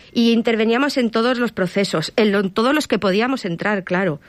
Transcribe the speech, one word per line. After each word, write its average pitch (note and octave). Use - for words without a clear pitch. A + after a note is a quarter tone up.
y A#3
interveníamos A#3
en A#3
todos A#3
los A#3+
procesos, F#3
en G#3
lo, G3+
en F#3+
todos A#3
los D4+
que A3
podíamos A3
entrar, F#3+
claro. F3+